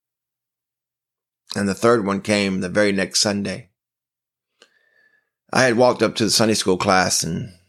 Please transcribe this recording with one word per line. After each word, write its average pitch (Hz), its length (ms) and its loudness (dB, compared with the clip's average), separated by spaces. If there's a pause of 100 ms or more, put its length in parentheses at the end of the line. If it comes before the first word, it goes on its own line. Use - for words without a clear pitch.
(1500)
And 101 140 -2
the 95 80 -2
third 117 300 2
one 98 160 -2
came 98 400 -2
the 92 80 -6
very 101 240 2
next 95 260 -2
Sunday. 101 520 -4 (1800)
I 120 120 2
had 123 120 2
walked 120 260 2
up 104 140 0
to - 80 -2
the 101 60 2
Sunday 110 240 2
school 95 240 0
class, 92 460 0
and 82 280 -8 (180)